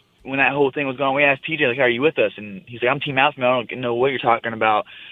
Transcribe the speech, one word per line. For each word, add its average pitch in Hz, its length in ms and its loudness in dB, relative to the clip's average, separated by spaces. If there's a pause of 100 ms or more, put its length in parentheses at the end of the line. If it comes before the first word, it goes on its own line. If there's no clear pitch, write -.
(240)
when 135 140 -6
that 131 140 2
whole 139 200 2
thing 143 160 -4
was 127 80 -4
going 135 140 0
on, 135 40 0
we 143 80 0
asked 139 220 2
T 160 120 -6
J, 151 120 0
like, 120 100 -2
"Are 131 100 4
you 120 140 0
with 151 160 2
us?" 107 180 2
And 101 300 -14
he's 120 160 -16
like, 120 80 2
"I'm 143 80 0
Team 135 180 -6
Alpha 139 220 0
Male. 127 120 2
I 127 140 0
don't 104 160 -10
know 120 140 -2
what 123 160 2
you're 127 80 -4
talking 117 340 0
about." 110 340 2 (260)